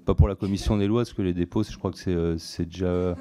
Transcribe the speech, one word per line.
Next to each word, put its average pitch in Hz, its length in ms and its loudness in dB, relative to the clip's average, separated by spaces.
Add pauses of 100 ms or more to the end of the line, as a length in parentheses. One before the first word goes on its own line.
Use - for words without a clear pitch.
pas 95 100 4
pour 104 140 8
la 98 80 -2
commission 101 400 0
des 101 100 2
lois, 113 140 2
parce 113 140 -4
que 104 80 -2
les 92 100 2
dépôts, 87 320 0
je - 120 -10
crois 95 140 -4
que - 80 -10
c'est, 92 160 -2
euh, 85 240 0
c'est - 280 -6
déjà, 90 540 -2